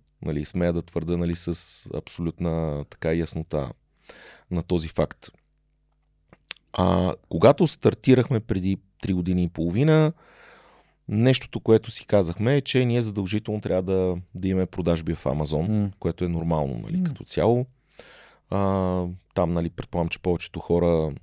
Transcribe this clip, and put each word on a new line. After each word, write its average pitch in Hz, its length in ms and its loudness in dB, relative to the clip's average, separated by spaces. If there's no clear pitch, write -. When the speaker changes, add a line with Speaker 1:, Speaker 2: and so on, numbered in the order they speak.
Speaker 1:
Нали, 76 240 -4
смея 87 280 0
да 85 80 -2
твърда, 85 360 -4
нали, 85 180 -2
с 85 200 -6
абсолютна 80 960 -4
така - 240 -2
яснота 78 580 -4
на 85 120 -2
този 82 240 0
факт. - 400 -4
А, 90 420 2
когато 135 380 6
стартирахме 123 720 2
преди 95 380 -2
три 95 120 -2
години 90 300 0
и 85 60 0
половина, 151 640 2
нещото, 117 520 2
което 110 320 4
си - 140 -10
казахме, 104 500 2
е, 139 60 2
че 127 240 0
ние 120 160 2
задължително 104 600 -4
трябва 92 220 0
да, 92 320 0
да 92 120 -4
имаме 92 180 2
продажби 85 500 -2
в - 100 -8
Амазон, 76 460 -2
Speaker 2:
М. 104 180 0
Speaker 1:
което 87 260 -4
е 87 40 -2
нормално, 80 500 -2
нали, 53 180 -6
Speaker 2:
М. 185 60 0
Speaker 1:
като 156 200 -6
цяло. 117 420 0
А, 98 100 -2
там, 87 200 2
нали, 85 160 0
предполагам, 82 400 -4
че - 100 -10
повечето 87 400 -4
хора, 85 520 2